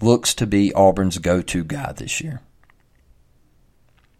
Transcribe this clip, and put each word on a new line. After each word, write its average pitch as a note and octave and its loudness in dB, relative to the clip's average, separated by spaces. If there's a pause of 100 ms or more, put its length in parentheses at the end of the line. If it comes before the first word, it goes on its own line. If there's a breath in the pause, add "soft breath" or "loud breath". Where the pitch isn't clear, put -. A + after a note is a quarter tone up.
looks A#2+ 2
to A#2+ -4
be G2+ 2
Auburn's F#2+ 2
go-to F2 -2
guy D2 -8
this - -10
year. D3+ -10 (1800)